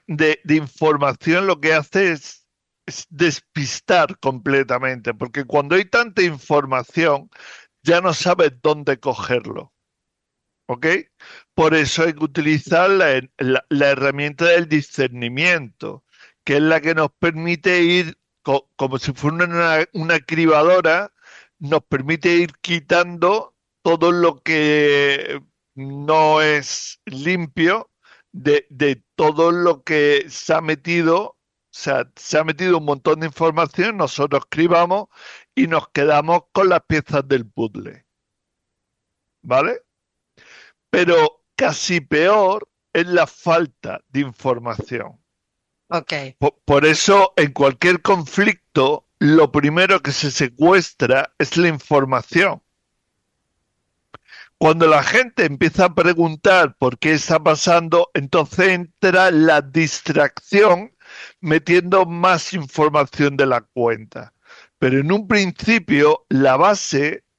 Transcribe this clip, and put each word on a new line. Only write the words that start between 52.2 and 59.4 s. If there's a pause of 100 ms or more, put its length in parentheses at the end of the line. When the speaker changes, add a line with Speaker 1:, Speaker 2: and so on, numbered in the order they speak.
Speaker 1:
Cuando
la
gente
empieza
a
preguntar
por
qué
está
pasando,
entonces
entra
la